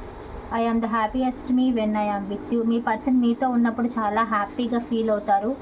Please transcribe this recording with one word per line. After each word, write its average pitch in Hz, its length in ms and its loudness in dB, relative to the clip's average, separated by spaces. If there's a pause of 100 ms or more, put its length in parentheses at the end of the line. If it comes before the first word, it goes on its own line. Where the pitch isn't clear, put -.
(560)
I 226 180 0
am 226 60 2
the 226 80 0
happiest 233 680 -2
me 254 160 4
when 220 200 2
I 208 280 0
am 196 140 -6
with - 200 -6
you. 233 120 2
మీ 233 140 2
పర్సన్ 240 420 2
మీతో 240 280 2
ఉన్నప్పుడు 233 380 2
చాలా 220 360 0
హ్యాపీగా 220 560 -2
ఫీల్ 226 300 0
అవుతారు. 208 520 0